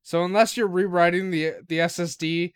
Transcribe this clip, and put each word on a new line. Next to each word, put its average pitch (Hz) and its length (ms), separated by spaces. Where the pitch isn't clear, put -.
So 170 200
unless 202 340
you're 220 120
rewriting 180 600
the, 160 240
the 165 140
S 170 180
S 170 160
D 165 420